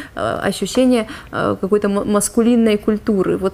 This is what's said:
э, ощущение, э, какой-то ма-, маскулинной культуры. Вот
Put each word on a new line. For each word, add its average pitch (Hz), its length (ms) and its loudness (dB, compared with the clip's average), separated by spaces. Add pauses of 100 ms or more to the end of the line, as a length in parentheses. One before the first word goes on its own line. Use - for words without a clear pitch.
(160)
э, 107 320 -4
ощущение, 226 600 0 (240)
э, - 300 -2
какой-то 202 280 0
ма-, 202 160 -2
маскулинной 220 720 2
культуры. 202 600 0
Вот 190 160 -2